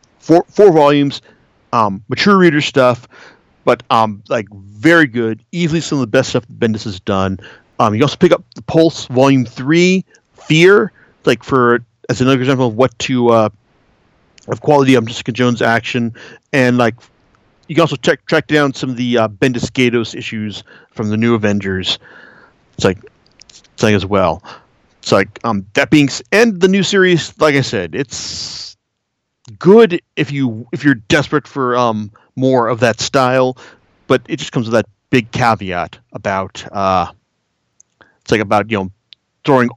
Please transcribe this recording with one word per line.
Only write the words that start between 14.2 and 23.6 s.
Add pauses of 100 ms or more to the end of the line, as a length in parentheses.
of
quality,
um,
Jessica
Jones
action, (380)
and,
like, (720)
you
can
also
check,
track
down
some
of
the,
uh,
Bendis
Gatos
issues (260)
from
the
New
Avengers. (760)
It's
like, (500)
it's